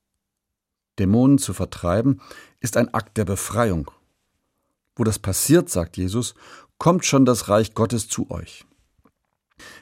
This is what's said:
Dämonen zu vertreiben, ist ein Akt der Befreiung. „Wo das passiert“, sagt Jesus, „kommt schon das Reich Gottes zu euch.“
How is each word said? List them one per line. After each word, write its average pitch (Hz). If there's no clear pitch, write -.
Dämonen 120
zu 104
vertreiben, 98
ist -
ein 120
Akt 95
der 110
Befreiung. 98
„Wo 120
das 107
passiert“, 156
sagt 85
Jesus, 92
„kommt 175
schon 135
das 123
Reich 107
Gottes 113
zu -
euch.“ -